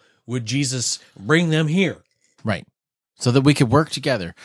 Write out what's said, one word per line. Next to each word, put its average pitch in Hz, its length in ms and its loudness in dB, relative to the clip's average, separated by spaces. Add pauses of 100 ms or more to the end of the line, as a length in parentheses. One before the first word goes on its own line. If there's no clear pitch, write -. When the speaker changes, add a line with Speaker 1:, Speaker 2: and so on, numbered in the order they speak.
(260)
Speaker 1:
would 120 200 -6
Jesus 127 520 -4 (220)
bring 160 300 2
them 156 180 0
here?" 165 300 0 (460)
Speaker 2:
Right. 101 220 -4 (540)
So 123 120 2
that 135 100 4
we 143 120 6
could 131 160 2
work 151 220 2
together, 120 420 -4 (120)